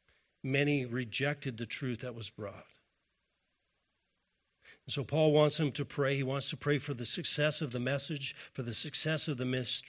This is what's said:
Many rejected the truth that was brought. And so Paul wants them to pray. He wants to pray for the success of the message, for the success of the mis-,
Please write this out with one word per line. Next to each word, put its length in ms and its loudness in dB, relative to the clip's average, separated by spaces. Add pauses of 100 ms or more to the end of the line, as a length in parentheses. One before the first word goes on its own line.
(440)
Many 420 2
rejected 720 -4
the 80 -6
truth 360 -4
that 120 -8
was 160 -10
brought. 380 -12 (2250)
And 80 -10
so 100 -2
Paul 280 6
wants 260 8
them 140 2
to 140 -4
pray. 320 0
He 40 0
wants 300 -2
to 60 -6
pray 200 2
for 160 -4
the 140 -6
success 560 0
of 80 -4
the 80 -2
message, 560 -4 (180)
for 80 -4
the 140 -6
success 520 -2
of 100 -2
the 80 -2
mis-, 440 -2